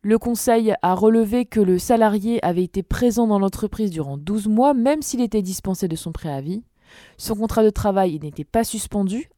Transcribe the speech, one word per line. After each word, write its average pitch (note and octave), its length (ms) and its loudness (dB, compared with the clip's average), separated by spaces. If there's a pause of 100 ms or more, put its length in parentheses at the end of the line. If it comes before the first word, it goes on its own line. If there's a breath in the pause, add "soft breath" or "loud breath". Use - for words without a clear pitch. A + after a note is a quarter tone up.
Le G#3+ 160 4
Conseil A3+ 640 0
a F3+ 120 2
relevé A3+ 520 4
que A3 140 0
le F#3 180 4
salarié A3 640 2
avait F3+ 200 0
été F#3 180 -6
présent A#3 440 2
dans G#3 120 2
l'entreprise G3+ 520 -2
durant C#3+ 280 -6
douze G3+ 280 -4
mois, B3 280 4
même C4+ 260 2
s'il B3 200 -6
était G#3+ 220 0
dispensé F#3 460 -6
de D#3+ 80 -4
son E3 160 -10
préavis. D#3 500 -8 (540 soft breath)
Son - 180 -6
contrat A3 300 0
de G#3+ 60 6
travail F#3+ 500 0
n'était D3 240 -10
pas A3+ 200 0
suspendu, G#3 720 -4